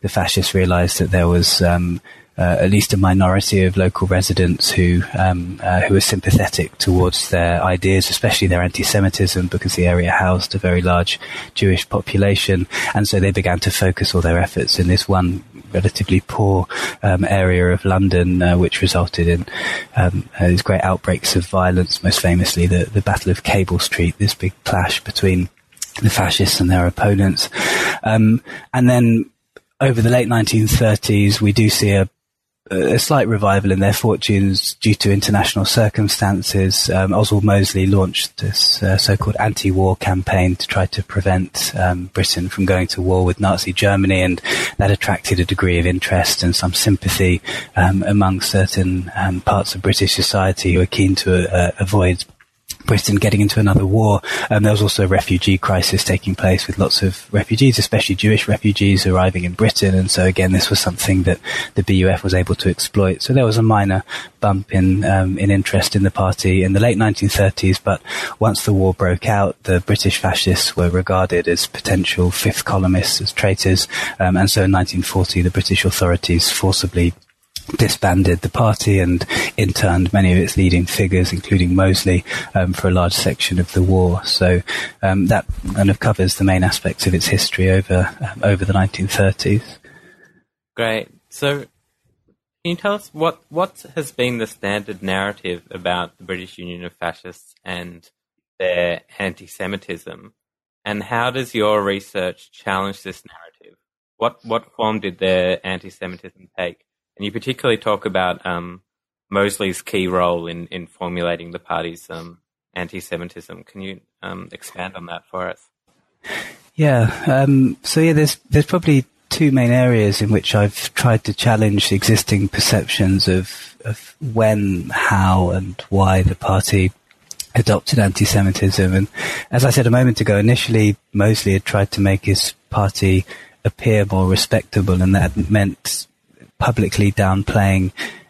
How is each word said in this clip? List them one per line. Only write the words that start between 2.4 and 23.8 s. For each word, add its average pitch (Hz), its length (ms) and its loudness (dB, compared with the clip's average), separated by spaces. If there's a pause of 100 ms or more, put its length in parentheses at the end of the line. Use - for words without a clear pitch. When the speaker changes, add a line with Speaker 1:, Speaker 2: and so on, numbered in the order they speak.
Speaker 1:
at 90 100 2
least 101 240 2
a 101 40 0
minority 92 680 2
of 92 140 0
local 95 280 0
residents 92 640 0
who, 87 320 2 (160)
um, 90 460 -2
uh, 90 180 0
who 95 140 2
were 98 60 4
sympathetic - 760 -2
towards 90 520 0
their 85 340 0
ideas, 92 480 0
especially - 360 0
their 87 140 2
anti-Semitism, 92 880 0
because - 260 -4
the 90 140 0
area 87 240 0
housed 92 420 -2
a 101 60 -4
very 90 240 0
large 87 360 0 (360)
Jewish 95 340 0
population, 98 800 0 (260)
and 101 140 0
so 101 120 0
they 95 120 2
began 90 300 -2
to 98 100 -2
focus 92 420 -2
all 87 80 0
their 85 160 2
efforts - 400 -2
in 90 100 2
this 92 200 0
one 92 360 0 (300)
relatively 92 480 0
poor, 98 440 0 (360)
um, 92 240 0
area 90 480 2
of 92 100 -4
London, 92 580 2
uh, 87 140 4
which 87 260 0
resulted 87 460 0
in, 85 180 0 (500)
um, 92 340 0 (100)
uh, 87 80 4
these 90 140 2
great 95 220 0
outbreaks 92 520 -2
of 90 100 0
violence, 90 580 0
most - 180 0
famously 90 460 2
the, 90 260 2
the 101 80 2
Battle 92 300 -2
of - 120 -2
Cable 92 360 0
Street, - 380 -2